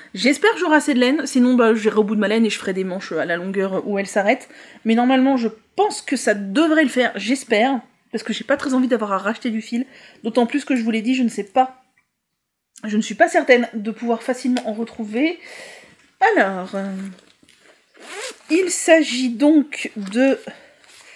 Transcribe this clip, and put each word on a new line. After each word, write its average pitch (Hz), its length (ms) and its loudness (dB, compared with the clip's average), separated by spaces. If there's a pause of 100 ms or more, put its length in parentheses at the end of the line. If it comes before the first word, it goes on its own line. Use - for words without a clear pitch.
(140)
J'espère 269 400 2
que 320 60 -8
j'aurai 311 180 2
assez 294 160 0
de 247 60 2
laine, 262 260 2
sinon, 254 280 4
bah, 233 220 4
j'irai 214 220 0
au 214 60 4
bout 208 120 -2
de 214 40 0
ma 202 80 2
laine 226 180 2
et 214 40 2
je 202 100 -4
ferai 190 140 -6
des 190 100 -4
manches 185 280 -8
à 156 140 -2
la 170 120 -2
longueur 190 500 -4
où 202 120 -2
elle 196 80 -4
s'arrête. 214 420 0 (340)
Mais 226 120 2
normalement, 262 420 2
je 233 100 -2 (280)
pense 392 260 0
que - 140 -4
ça 226 180 0
devrait 285 500 2
le 254 60 0
faire, 247 260 0
j'espère, 233 640 0 (320)
parce 214 120 -6
que 226 100 -4
j'ai - 100 -8
pas 277 140 0
très 277 160 -4
envie 254 140 2
d'avoir 214 260 -2
à 190 40 0
racheter 208 320 -4
du 220 120 -4
fil. 240 240 -6 (380)
D'autant 233 220 0
plus 269 200 -4
que 277 100 0
je 233 80 -2
vous 226 80 0
l'ai 220 100 -2
dit, 247 140 0
je 254 80 0
ne 233 60 2
sais 202 140 -6
pas, - 400 0 (1000)
je 208 140 -4
ne 220 40 2
suis 214 140 -8
pas 339 140 4
certaine 269 440 4
de 220 180 -8
pouvoir 233 320 -4
facilement 247 440 -2
en 220 60 -4
retrouver. 233 640 -4 (1000)
Alors, 190 380 0
euh, 196 100 -4 (1600)
il 349 200 2
s'agit 262 600 2
donc 277 680 2
de, 220 400 0 (800)